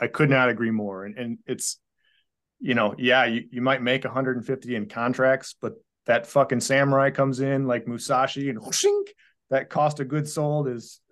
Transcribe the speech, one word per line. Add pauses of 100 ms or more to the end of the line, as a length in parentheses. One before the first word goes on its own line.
I
could
not
agree
more.
And,
and
it's, (840)
you
know,
yeah,
you,
you
might
make
a
hundred
and
fifty
in
contracts,
but (320)
that
fucking
samurai
comes
in
like
Musashi
and
whooshing, (460)
that
cost
of
goods
sold
is (120)